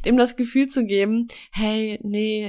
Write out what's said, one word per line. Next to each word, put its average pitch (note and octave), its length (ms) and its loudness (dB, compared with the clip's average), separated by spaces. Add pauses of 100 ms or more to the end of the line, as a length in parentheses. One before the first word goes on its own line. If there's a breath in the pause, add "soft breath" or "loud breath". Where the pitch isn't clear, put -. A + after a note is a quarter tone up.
dem A#3 100 4
das B3 200 4
Gefühl C4 300 0
zu C4 200 0
geben, G#3 420 0 (240 loud breath)
"Hey, G#3+ 500 -2
nee, G#3+ 460 -2